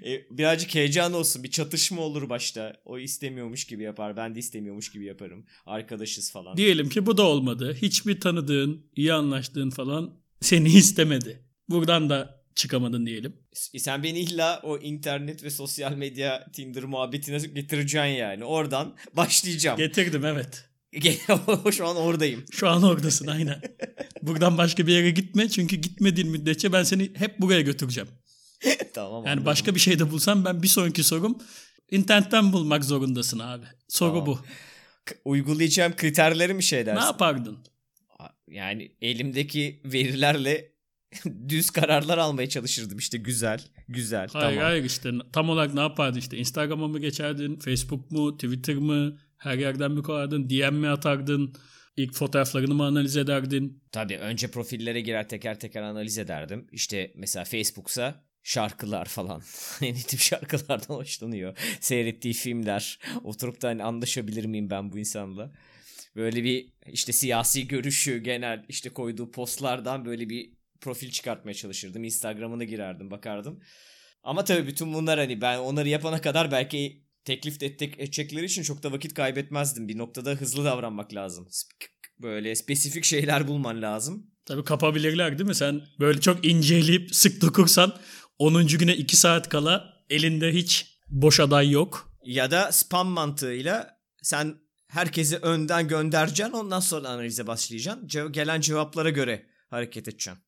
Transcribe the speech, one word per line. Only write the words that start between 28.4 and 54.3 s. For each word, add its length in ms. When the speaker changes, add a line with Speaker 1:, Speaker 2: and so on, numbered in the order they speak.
Speaker 1:
<laughs> 300
Tamam, 300
Speaker 2:
Yani 80
Speaker 1:
anladım. 140
Speaker 2:
başka 300
bir 40
şey 200
de 120
bulsam 340
ben 180
bir 40
sonraki 360
sorum 340
internetten 600
bulmak 320
zorundasın 540
abi. 260
Soru 240
Speaker 1:
Tamam. 140
Speaker 2:
bu. 140
Speaker 1:
K-, 100
uygulayacağım 680
kriterleri 580
mi 100
şey 220
dersin? 160
Speaker 2:
Ne 40
yapardın? 520
Speaker 1:
A-, 80
yani 540
elimdeki 840
verilerle 880
<laughs> 260
düz 200
kararlar 480
almaya 320
çalışırdım. 480
İşte 200
güzel, 440
güzel, 460
Speaker 2:
Hayır, 220
Speaker 1:
tamam. 140
Speaker 2:
hayır, 140
işte 280
tam 160
olarak 240
ne 60
yapardın? 400
İşte 180
Instagram'a 500
mı 120
geçerdin? 600
Facebook 520
mu? 260
Twitter 380
mı? 420
Her 200
yerden 340
mi 120
koyardın? 460
D 220
M 60
mi 100
atardın? 680
İlk 160
fotoğraflarını 600
mı 120
analiz 320
ederdin? 760
Speaker 1:
Tabii 260
önce 300